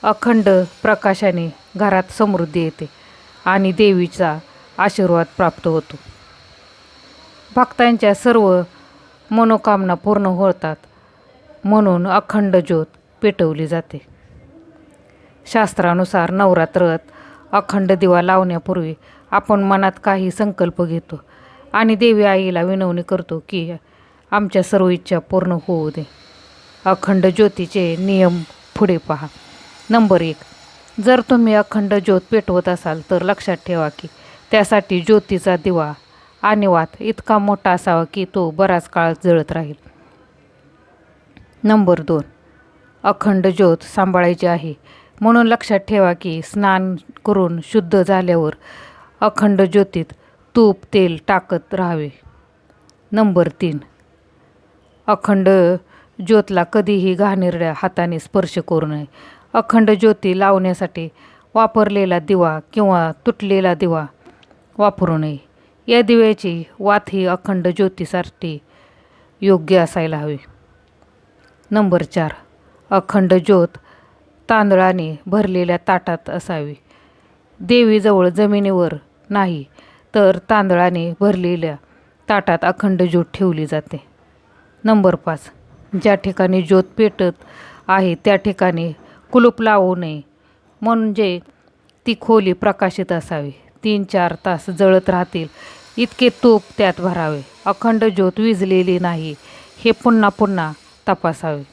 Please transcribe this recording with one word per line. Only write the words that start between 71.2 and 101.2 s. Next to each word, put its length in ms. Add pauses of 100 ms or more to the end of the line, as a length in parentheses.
नंबर 320
चार, 280 (580)
अखंड 440
ज्योत 340 (800)
तांदळाने 680 (100)
भरलेल्या 520 (100)
ताटात 420
असावी. 440 (840)
देवीजवळ 720
जमिनीवर 640 (360)
नाही, 340 (520)
तर 220 (120)
तांदळाने 720
भरलेल्या 560 (540)
ताटात 340
अखंड 380
ज्योत 320
ठेवली 320
जाते. 420 (760)
नंबर 320
पाच, 240 (640)
ज्या 140
ठिकाणी 460
ज्योत 220 (140)
पेटत 460 (440)
आहे 280
त्या 200
ठिकाणी 580 (380)
कुलूप 300
लावू 340
नये, 260 (600)
म्हणजे 580 (680)
ती 140
खोली 320
प्रकाशित 580
असावी. 400 (320)
तीन 200
चार 320 (100)
तास 240
जळत 400
राहतील 380 (500)
इतके 320 (140)
तूप 180 (160)
त्यात 220
भरावे. 420 (240)
अखंड 380
ज्योत 340
विझलेली 600
नाही 360 (500)
हे 60
पुन्हा 380
पुन्हा 420 (380)
तपासावे. 640